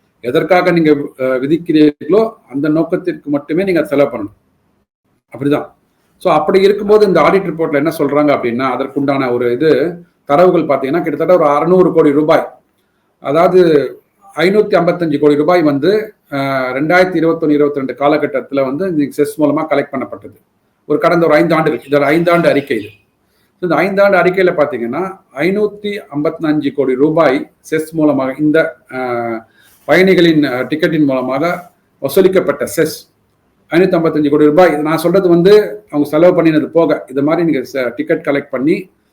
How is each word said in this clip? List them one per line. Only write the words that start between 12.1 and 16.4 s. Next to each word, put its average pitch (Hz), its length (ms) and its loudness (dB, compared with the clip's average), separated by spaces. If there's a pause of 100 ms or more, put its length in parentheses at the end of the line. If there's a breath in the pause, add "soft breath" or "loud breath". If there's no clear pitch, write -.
ரூபாய், 151 360 2 (720)
அதாவது 175 420 2 (760)
ஐநூத்தி 190 380 0
ஐம்பத்தஞ்சு 165 460 0
கோடி 147 160 4
ரூபாய் 170 260 2
வந்து, 156 520 -2 (160)
அஹ், 135 440 -4